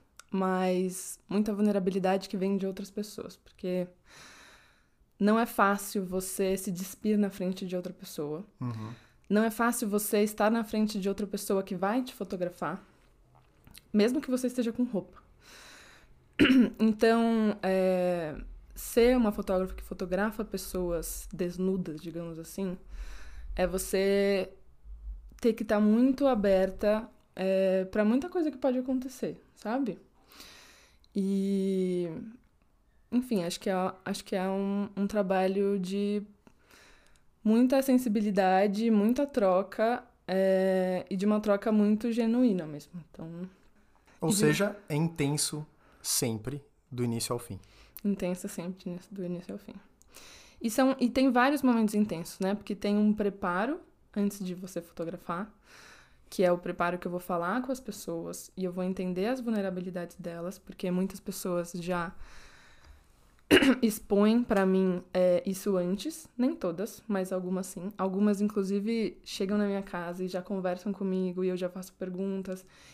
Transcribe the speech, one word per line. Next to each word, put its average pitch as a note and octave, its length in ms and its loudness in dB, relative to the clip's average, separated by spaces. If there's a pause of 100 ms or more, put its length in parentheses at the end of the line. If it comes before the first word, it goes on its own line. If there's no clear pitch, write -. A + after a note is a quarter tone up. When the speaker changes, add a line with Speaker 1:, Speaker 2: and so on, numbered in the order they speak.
(300)
Speaker 1:
mas F#3 1000 -2
muita G#3 260 0
vulnerabilidade G3 760 2
que G#3 80 -4
vem G3 200 0
de F#3+ 100 -2
outras G3 240 -8
pessoas, - 460 -10
porque F3+ 500 -6 (1300)
não G#3+ 200 4
é A#3 60 2
fácil G3+ 600 0
você F#3+ 520 -2
se F#3+ 140 -4
despir F#3+ 460 -2
na G3+ 140 2
frente F#3+ 340 -4
de F3+ 100 -6
outra F3+ 180 -6
pessoa. D#3 520 -8 (140)
Speaker 2:
Uhum. A#2 340 -6 (340)
Speaker 1:
Não G#3 160 4
é A3+ 60 2
fácil A#3 380 0
você G#3 340 2
estar G#3+ 300 2
na A#3 120 0
frente G#3+ 360 0
de F#3+ 100 -2
outra G3+ 160 -4
pessoa G3 380 -2
que G3 120 -8
vai G#3 280 0
te B3+ 100 -12
fotografar, F3+ 720 -6 (1080)
mesmo A#3+ 300 4
que - 80 -6
você B3+ 160 0
esteja A#3+ 260 0
com B3 120 -2
roupa. G3+ 380 -4 (1200)
<clears throat> C4 380 4
Então, A3+ 840 2
é, F3+ 720 0 (400)
ser B3 400 2
uma A3 160 2
fotógrafa F#3 420 -2
que - 100 -12
fotografa G3 600 -4
pessoas F3+ 880 -6
desnudas, F3+ 680 -2
digamos E3 380 -10
assim, F3+ 380 -6 (800)
é F3+ 120 0
você G3 840 2 (880)
ter A3+ 140 4
que A3+ 100 -6
tá G#3+ 160 2
muito B3+ 480 4
aberta, G3+ 840 2 (260)
é, F#3+ 500 2
pra G#3 200 2
muita C4+ 240 2
coisa D#4 220 0
que - 60 -8
pode B3+ 200 2
acontecer, B3+ 640 -4 (140)
sabe? A3+ 440 -4 (1160)
E, F#3+ 920 0 (1040)
enfim, A#3+ 320 0
acho F3 160 -4
que G#3 100 -4
é, F#3 240 0 (120)
acho - 180 -4
que - 120 -6
é F#3 120 0
um, G3 480 0
um G3 120 0
trabalho G3 720 2
de G3+ 440 -2 (1200)
muita B3 380 6
sensibilidade, G#3 1080 4
muita A#3 340 4
troca, G#3+ 800 2 (240)
é, F#3+ 840 2
e G3 80 -2
de F#3+ 80 0
uma G#3+ 160 4
troca G#3 300 2
muito G#3+ 400 4
genuína A3+ 540 2
mesmo. D3 280 -14 (180)
Então, E3+ 380 -12 (720)
Speaker 2:
Ou D#3 80 2
Speaker 1:
e - 20 4
de F#3+ 60 2
Speaker 2:
seja, G3 400 2 (100)
é D3+ 80 -2
intenso D3+ 680 -2 (360)
sempre, B2 640 -2 (280)
do A#2+ 120 -4
início A#2 300 -2
ao A#2+ 60 -4
fim. F#2+ 200 -12 (440)
Speaker 1:
Intenso F#3+ 440 -2
sempre, F3+ 520 -10 (100)
do G3 140 -10
início F3 300 -8
ao G#3 60 -12
fim. - 140 -20 (880)
E A#3 80 0
são, C4 300 4
e A#3+ 100 2
tem C4 220 4
vários C4 300 4
momentos A3+ 340 4
intensos, G3+ 440 -2
né? F#3+ 160 0
Porque G#3 200 -6
tem G#3 220 0
um G#3 160 6
preparo G3+ 640 -2 (360)
antes G3+ 280 -2
de F3+ 100 -6
você F3+ 280 -10
fotografar, F3 680 -8 (800)
que - 140 0
é F3 80 8
o F3 60 2
preparo F3 400 -2
que F3+ 100 -6
eu F3 40 -6
vou F3 80 -4
falar F3+ 420 -2
com B3+ 100 -4
as B3+ 80 -6
pessoas E3+ 760 -10
e F#3 80 -6
eu F3+ 80 -2
vou F#3 120 -4
entender F#3 440 -2
as C4 140 -2
vulnerabilidades F#3 760 -4
delas, E3+ 400 -8
porque - 340 -8
muitas F#3+ 280 0
pessoas F3 540 -4
já F3 400 -4 (1400)
<clears throat> C4 320 8
expõem G#3+ 600 4
pra G3 220 2
mim, F#3 380 2 (100)
é, F3+ 320 4
isso G3 320 -2
antes, F#3 500 -4 (100)
nem C4 180 2
todas, F#3 520 -6
mas F#3+ 260 -2
algumas F#3 340 -4
sim. F3+ 300 -10
Algumas, F#3+ 420 2
inclusive, G3+ 840 -2
chegam G3+ 340 -4
na G#3 80 2
minha G3 160 -2
casa F3 420 -8
e F#3 40 -2
já F3+ 140 -6
conversam F#3 520 -4
comigo F#3 500 -2
e F#3 60 0
eu F3+ 80 -2
já F3+ 120 -2
faço F#3 240 -14
perguntas F#3 720 -6 (280)